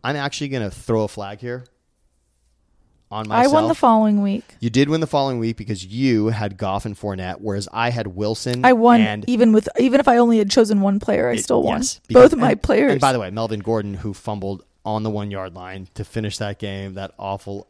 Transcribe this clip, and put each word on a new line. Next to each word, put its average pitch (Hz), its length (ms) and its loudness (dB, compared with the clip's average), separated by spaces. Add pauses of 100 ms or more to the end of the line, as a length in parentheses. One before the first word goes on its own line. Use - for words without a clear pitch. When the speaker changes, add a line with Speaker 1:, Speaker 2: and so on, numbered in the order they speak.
Speaker 1:
I'm 135 120 -4
actually 143 340 -6
gonna 117 220 -4
throw 113 320 -2
a 104 40 -4
flag 101 320 -12
here 123 260 -12 (1500)
on - 200 -6
Speaker 2:
I 233 160 4
won 302 160 4
the - 60 0
Speaker 1:
myself. - 80 0
Speaker 2:
following 220 440 4
week. 202 220 -2 (160)
Speaker 1:
You 117 100 -2
did 135 200 2
win 160 120 0
the 156 60 -2
following 135 300 0
week 113 200 -4
because 101 280 -8
you 110 420 0
had 104 300 -4
Goff 98 280 -4
and 104 120 -8
Fournette, 95 420 -8
whereas 101 320 -6
I 117 200 -2
had 117 160 -6
Wilson 110 580 -4
Speaker 2:
I 254 80 8
won 233 280 6
Speaker 1:
and 214 280 -2
Speaker 2:
even 233 240 4
with, 214 160 2 (100)
even 262 200 4
if 285 80 2
I 240 100 6
only 233 220 4
had 202 100 0
chosen 208 320 4
one 196 180 0
player, 170 300 -2
I 120 40 -2
Speaker 1:
It, - 100 -4
Speaker 2:
still - 180 0
won. - 200 -2
Speaker 1:
yes, 269 180 -6
Speaker 2:
Both - 80 -20
Speaker 1:
because, 254 260 10
Speaker 2:
of 294 60 -2
my 226 120 2
Speaker 1:
and, 214 120 -2
Speaker 2:
players. 262 300 2
Speaker 1:
and 127 80 0
by 135 120 4
the 123 60 -2
way, 95 120 -6
Melvin 110 280 -4
Gordon, 104 360 -2
who 98 180 -8
fumbled 98 500 -8 (200)
on 107 200 -4
the 110 60 -2
one-yard 101 460 -8
line 92 400 -14
to 107 80 -10
finish 107 340 -6
that 104 220 -6
game, 98 360 -8
that 98 220 -12
awful, 98 520 -8